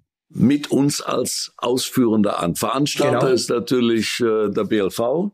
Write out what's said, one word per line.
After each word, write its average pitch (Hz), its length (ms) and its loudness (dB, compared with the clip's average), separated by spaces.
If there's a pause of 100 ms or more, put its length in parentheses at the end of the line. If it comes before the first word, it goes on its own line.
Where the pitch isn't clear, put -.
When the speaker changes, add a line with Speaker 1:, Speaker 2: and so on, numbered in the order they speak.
(320)
Speaker 1:
mit 143 400 2
uns 143 300 0
als - 560 -4
Ausführender 113 840 0
an. 85 140 -2
Veranstalter 131 680 0
Speaker 2:
Genau. 135 120 2
Speaker 1:
ist 117 180 0
natürlich, 117 680 0
äh, 110 300 2
der 101 160 -2
B 110 120 0
L 95 140 0
V, 147 420 -2